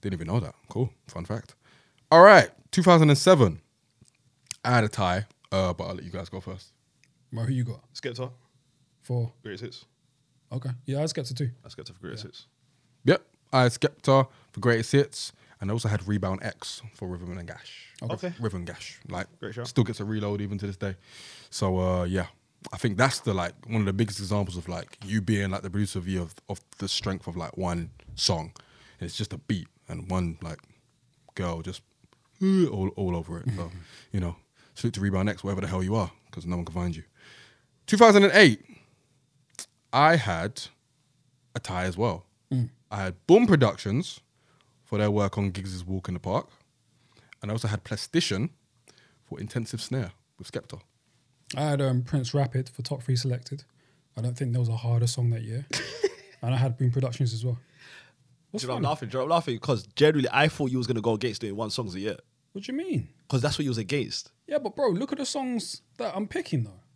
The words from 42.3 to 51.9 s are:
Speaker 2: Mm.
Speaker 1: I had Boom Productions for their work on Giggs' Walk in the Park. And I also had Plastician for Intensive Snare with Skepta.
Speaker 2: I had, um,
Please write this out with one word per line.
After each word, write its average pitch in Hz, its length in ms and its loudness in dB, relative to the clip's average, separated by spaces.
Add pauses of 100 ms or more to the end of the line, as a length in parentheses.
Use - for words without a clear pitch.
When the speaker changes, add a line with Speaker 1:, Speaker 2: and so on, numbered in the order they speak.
Speaker 2:
Mm. 123 180 -2 (200)
Speaker 1:
I 101 120 -6
had 90 240 -8
Boom 226 200 8
Productions 127 760 2 (640)
for 107 140 -4
their 104 120 2
work 104 280 0
on 98 120 0
Giggs' 92 340 -10
Walk 92 240 -8
in 90 60 -6
the 87 60 -8
Park. 101 280 -4 (920)
And 101 100 -8
I 107 40 -4
also 117 140 -4
had 104 160 -4
Plastician 107 640 -4 (760)
for - 140 -14
Intensive 113 420 -8
Snare 127 320 -6 (260)
with - 120 -18
Skepta. - 300 -12 (760)
Speaker 2:
I - 60 -2
had, 143 180 0
um, 131 220 0